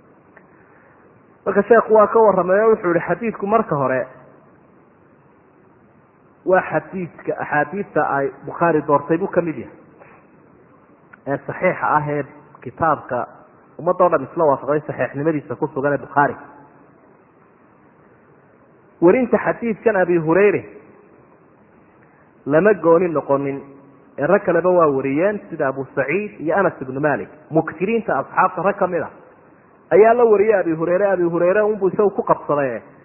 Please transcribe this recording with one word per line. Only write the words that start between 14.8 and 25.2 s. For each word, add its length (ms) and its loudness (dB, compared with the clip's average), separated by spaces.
saxiixnimadiisa 720 -4
ku 180 -4
sugan 180 -2
ee 60 -2
Bukhaari. 380 0
Warinta 380 4
xadiidkan 580 -2
Abi 220 0
Hurayre 460 2
lama 280 2
gooni 340 2
noqonin, 500 -2
ee 80 -2
rag 180 2
kaleba 260 0
waa 180 4
wariyeen 520 -2